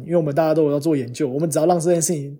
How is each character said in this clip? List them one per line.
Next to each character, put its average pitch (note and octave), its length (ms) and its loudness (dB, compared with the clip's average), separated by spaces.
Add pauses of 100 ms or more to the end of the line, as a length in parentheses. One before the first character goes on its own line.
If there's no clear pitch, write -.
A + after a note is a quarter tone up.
因 D#3+ 60 -8
为 F3 60 2
我 E3+ 40 2
们 D3 120 -2
大 D#3+ 100 2
家 D#3 100 2
都 D#3 100 4
有 C#3+ 80 2
要 C#3+ 80 0
做 D3+ 160 0
研 B2 160 -2
究， C3+ 180 -2
我 C3+ 100 -4
们 E3 100 0
只 D#3 80 -2
要 D#3 80 2
让 F3 140 4
这 E3 120 0
件 E3+ 100 2
事 F3 120 -2
情 C#3+ 260 -8